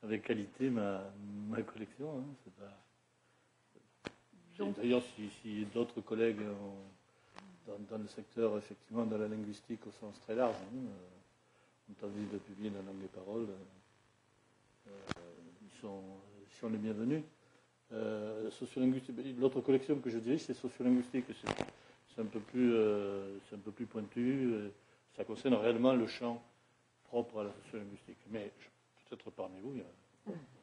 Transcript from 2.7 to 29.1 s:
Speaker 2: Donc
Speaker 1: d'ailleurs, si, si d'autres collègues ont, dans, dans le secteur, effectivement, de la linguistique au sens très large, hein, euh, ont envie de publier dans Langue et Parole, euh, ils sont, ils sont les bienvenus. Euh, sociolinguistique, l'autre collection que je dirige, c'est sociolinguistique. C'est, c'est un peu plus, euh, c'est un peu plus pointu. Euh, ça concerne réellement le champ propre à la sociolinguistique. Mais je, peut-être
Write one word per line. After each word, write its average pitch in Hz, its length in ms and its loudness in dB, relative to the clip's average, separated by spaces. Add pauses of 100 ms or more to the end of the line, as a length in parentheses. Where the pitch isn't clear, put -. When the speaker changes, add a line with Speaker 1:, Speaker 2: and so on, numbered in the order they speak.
Speaker 2:
Donc 101 180 0
Speaker 1:
d'ailleurs, 120 260 6 (140)
si, 107 120 -6 (140)
si 107 220 -2 (100)
d'autres 117 260 0
collègues 110 400 2
ont, 98 1300 -10
dans, 101 120 -10 (180)
dans 107 60 -4
le 104 60 -6
secteur, 107 500 0
effectivement, 110 480 -2
de 107 100 0
la 107 120 2
linguistique 107 580 -6
au 104 60 -12
sens 104 280 -14
très 110 140 -4
large, 117 220 4
hein, 95 200 -10 (100)
euh, - 1040 -18 (120)
ont - 20 -4
envie 101 200 -4
de 101 120 -4
publier 104 320 -6
dans 98 120 -6
Langue 95 220 -10
et 95 40 -8
Parole, 104 380 -6 (1400)
euh, - 20 -18 (720)
ils 98 180 -20
sont, 98 200 -8 (500)
ils - 80 -20
sont 120 100 -6
les 110 100 0
bienvenus. 113 440 0 (680)
Euh, 110 580 -2
sociolinguistique, 127 680 0 (220)
l'autre 131 220 6
collection 135 380 6
que 123 120 -2
je 113 80 0
dirige, 123 240 2
c'est 127 120 -4
sociolinguistique. 123 760 4
C'est, 101 360 0 (500)
c'est 117 60 -6
un 110 60 0
peu 107 140 -4
plus, 123 340 6
euh, 101 640 4 (100)
c'est 107 80 -10
un 101 40 -10
peu 107 100 -10
plus 110 160 -6
pointu. 120 680 2
Euh, 104 160 0 (480)
ça - 80 -2
concerne 117 300 4
réellement 117 400 8
le 117 120 6
champ 117 360 -4 (640)
propre 117 360 0
à 104 40 0
la 101 80 -4 (120)
sociolinguistique. 101 540 -12 (120)
Mais 107 200 -4 (100)
je, - 60 -20 (420)
peut-être 117 220 -12